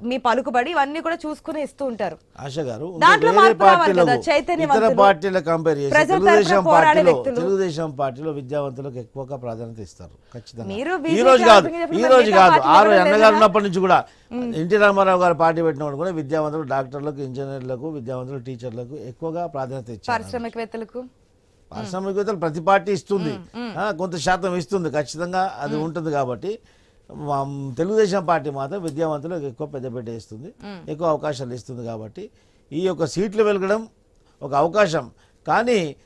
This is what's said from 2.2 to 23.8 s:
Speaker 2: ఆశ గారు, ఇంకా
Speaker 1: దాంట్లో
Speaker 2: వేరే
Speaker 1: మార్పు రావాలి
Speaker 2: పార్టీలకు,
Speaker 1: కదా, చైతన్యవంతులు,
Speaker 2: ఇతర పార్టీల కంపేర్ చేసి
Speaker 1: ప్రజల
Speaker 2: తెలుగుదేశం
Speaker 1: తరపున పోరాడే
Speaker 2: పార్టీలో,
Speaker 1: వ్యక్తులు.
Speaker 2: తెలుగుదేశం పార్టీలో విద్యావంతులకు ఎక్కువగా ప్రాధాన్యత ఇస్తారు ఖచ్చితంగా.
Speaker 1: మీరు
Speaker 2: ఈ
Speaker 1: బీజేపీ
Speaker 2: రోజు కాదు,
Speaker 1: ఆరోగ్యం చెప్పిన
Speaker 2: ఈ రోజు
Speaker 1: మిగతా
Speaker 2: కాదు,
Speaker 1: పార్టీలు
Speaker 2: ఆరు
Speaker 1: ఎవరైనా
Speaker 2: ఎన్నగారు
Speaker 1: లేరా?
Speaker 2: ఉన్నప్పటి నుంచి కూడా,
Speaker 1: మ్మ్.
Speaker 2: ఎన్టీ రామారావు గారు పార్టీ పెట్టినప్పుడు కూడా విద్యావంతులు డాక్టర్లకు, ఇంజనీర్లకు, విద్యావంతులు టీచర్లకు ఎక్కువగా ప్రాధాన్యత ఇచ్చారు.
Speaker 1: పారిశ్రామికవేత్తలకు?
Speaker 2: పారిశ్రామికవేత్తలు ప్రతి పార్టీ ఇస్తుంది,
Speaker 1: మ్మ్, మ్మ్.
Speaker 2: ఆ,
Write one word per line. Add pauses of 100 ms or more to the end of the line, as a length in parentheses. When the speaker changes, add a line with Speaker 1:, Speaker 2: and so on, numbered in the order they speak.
Speaker 2:
ఆశ
గారు,
ఇంకా
Speaker 1:
దాంట్లో
Speaker 2:
వేరే
Speaker 1:
మార్పు
రావాలి
Speaker 2:
పార్టీలకు,
Speaker 1:
కదా,
చైతన్యవంతులు,
Speaker 2:
ఇతర
పార్టీల
కంపేర్
చేసి
Speaker 1:
ప్రజల
Speaker 2:
తెలుగుదేశం
Speaker 1:
తరపున
పోరాడే
Speaker 2:
పార్టీలో,
Speaker 1:
వ్యక్తులు.
Speaker 2:
తెలుగుదేశం
పార్టీలో
విద్యావంతులకు
ఎక్కువగా
ప్రాధాన్యత
ఇస్తారు (220)
ఖచ్చితంగా.
Speaker 1:
మీరు
Speaker 2:
ఈ
Speaker 1:
బీజేపీ
Speaker 2:
రోజు
కాదు,
Speaker 1:
ఆరోగ్యం
చెప్పిన
Speaker 2:
ఈ
రోజు
Speaker 1:
మిగతా
Speaker 2:
కాదు,
Speaker 1:
పార్టీలు
Speaker 2:
ఆరు
Speaker 1:
ఎవరైనా
Speaker 2:
ఎన్నగారు
Speaker 1:
లేరా?
Speaker 2:
ఉన్నప్పటి
నుంచి
కూడా, (280)
Speaker 1:
మ్మ్.
Speaker 2:
ఎన్టీ
రామారావు
గారు
పార్టీ
పెట్టినప్పుడు
కూడా
విద్యావంతులు
డాక్టర్లకు,
ఇంజనీర్లకు,
విద్యావంతులు
టీచర్లకు
ఎక్కువగా
ప్రాధాన్యత
ఇచ్చారు.
Speaker 1:
పారిశ్రామికవేత్తలకు? (680)
Speaker 2:
పారిశ్రామికవేత్తలు
ప్రతి
పార్టీ
ఇస్తుంది,
Speaker 1:
మ్మ్, (100)
మ్మ్.
Speaker 2:
ఆ,